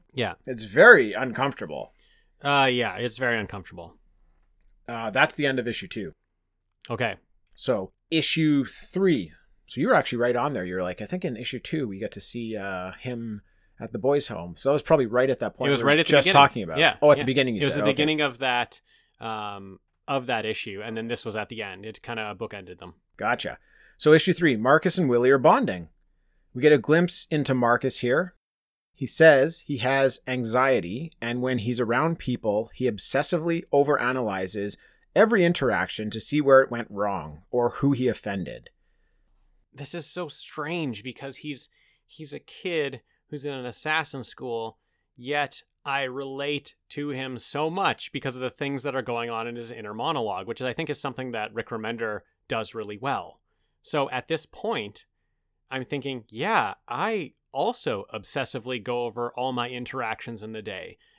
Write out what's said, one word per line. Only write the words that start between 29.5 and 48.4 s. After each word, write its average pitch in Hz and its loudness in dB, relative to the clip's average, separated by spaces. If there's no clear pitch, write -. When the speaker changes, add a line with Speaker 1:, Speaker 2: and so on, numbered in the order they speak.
Speaker 2:
he 143 -4
has 135 2
anxiety, 117 0
and 120 -4
when 127 0
he's 117 -2
around 131 0
people, 113 -2
he 127 -2
obsessively 160 -2
overanalyzes 113 0
every 214 4
interaction 107 0
to 113 -6
see 147 0
where 135 10
it 131 2
went 117 -8
wrong 95 -4
or 120 2
who 139 2
he 123 0
offended. 92 -6
Speaker 1:
This 147 -10
is 160 -6
so 175 -4
strange 147 -6
because 131 -12
he's, 143 -10
he's 147 -14
a 139 -10
kid 147 -6
who's 143 -10
in 143 -6
an 127 -8
assassin 147 -4
school, 113 -8
yet 139 -4
I 139 -2
relate 139 -6
to 147 -6
him 131 -6
so 156 -2
much 175 -2
because 131 -6
of 127 -10